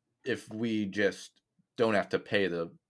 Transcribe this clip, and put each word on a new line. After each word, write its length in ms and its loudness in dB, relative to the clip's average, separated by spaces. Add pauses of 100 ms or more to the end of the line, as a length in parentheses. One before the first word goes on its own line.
(240)
if 300 -4
we 320 -2
just 460 0 (460)
don't 180 4
have 140 0
to 100 0
pay 280 2
the, 220 -4 (200)